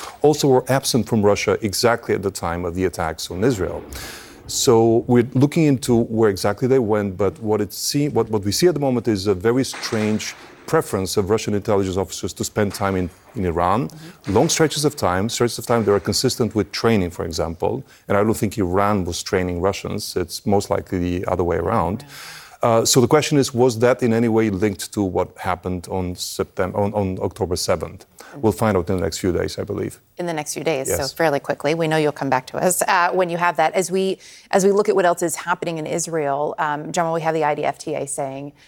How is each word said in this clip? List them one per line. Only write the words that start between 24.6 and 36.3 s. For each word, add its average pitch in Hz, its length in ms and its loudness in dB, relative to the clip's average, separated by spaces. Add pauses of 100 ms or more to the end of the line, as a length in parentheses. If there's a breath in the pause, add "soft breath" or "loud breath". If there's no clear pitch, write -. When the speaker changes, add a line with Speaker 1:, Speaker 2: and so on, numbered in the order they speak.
Speaker 1:
to 104 80 0
what 90 360 -2
happened 92 500 -6
on 90 280 -4
Septem-, - 580 -4
on, 104 200 0
on 95 260 -2
October 95 340 -4
seventh? 87 520 -4 (280 loud breath)
We'll 117 180 2
find 107 240 2
out 87 140 0
in 95 60 0
the 87 60 -2
next 87 160 -4
few 95 120 0
days, 87 280 -2
I 98 40 -6
believe. 98 380 -8 (180)
Speaker 2:
In 180 60 -6
the 170 80 -4
next 151 220 -6
few 151 100 -8
days, 135 240 -2
so 175 80 0
Speaker 1:
Yes. 143 160 -4
Speaker 2:
fairly 147 260 2
quickly. 147 360 -2
We 165 140 0
know 156 100 2
you'll 147 140 2
come 139 180 -4
back 131 180 0
to - 80 -10
us, 180 260 0
uh, 180 300 2
when 185 160 0
you 170 80 -4
have 170 220 0
that. 160 160 2
As 180 160 -2
we, 190 280 -2 (320 loud breath)
as 196 140 2
we 202 80 4
look 208 160 2
at 202 80 2
what 190 80 4
else 175 180 2
is 165 140 -2
happening 175 400 -4
in 156 100 -6
Israel, 151 720 -2